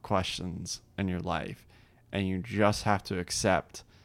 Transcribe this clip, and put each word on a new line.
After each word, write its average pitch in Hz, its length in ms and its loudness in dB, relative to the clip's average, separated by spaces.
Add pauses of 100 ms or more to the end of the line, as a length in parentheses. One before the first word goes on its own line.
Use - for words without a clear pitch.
questions 90 800 -2 (180)
in 98 100 0
your 90 120 -2
life. - 460 -4 (460)
And 98 160 0
you 95 120 0
just 104 420 2
have 101 220 2
to 95 140 -4
accept - 640 0 (200)